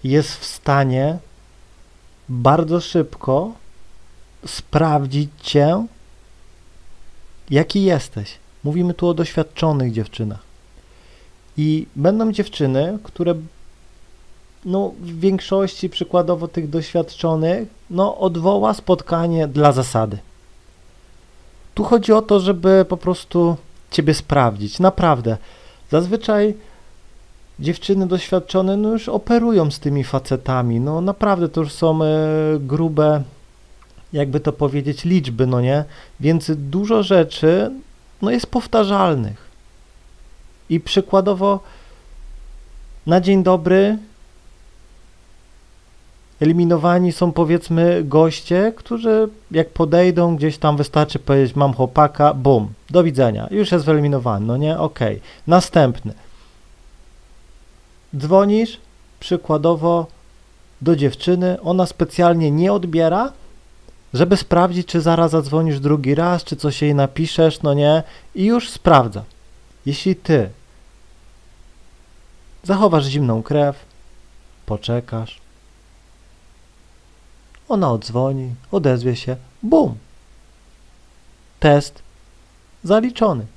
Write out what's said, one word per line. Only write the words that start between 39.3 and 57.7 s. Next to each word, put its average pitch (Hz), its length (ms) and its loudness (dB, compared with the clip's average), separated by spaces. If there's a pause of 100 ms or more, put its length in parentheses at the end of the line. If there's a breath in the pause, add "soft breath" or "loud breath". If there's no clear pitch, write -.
I 160 120 0
przykładowo 196 800 0 (1500 soft breath)
na 170 140 4
dzień 190 220 2
dobry 185 560 2 (2500)
eliminowani 170 720 2
są, 175 200 0
powiedzmy, 170 720 0
goście, 160 720 2
którzy 220 520 0 (220)
jak 165 200 0
podejdą, 170 640 2
gdzieś 151 220 -2
tam 147 180 2
wystarczy 151 420 0
powiedzieć: 139 380 2
„Mam 143 180 2
chłopaka”, 147 600 2
bum, 123 380 2 (180)
do 175 120 4
widzenia, 123 480 0
już 196 220 0
jest 165 120 0
wyeliminowany, 139 600 0
no 120 100 -2
nie? 151 220 -2
Okej. 113 420 -4 (260 loud breath)
Następny. 147 680 2 (2000 soft breath)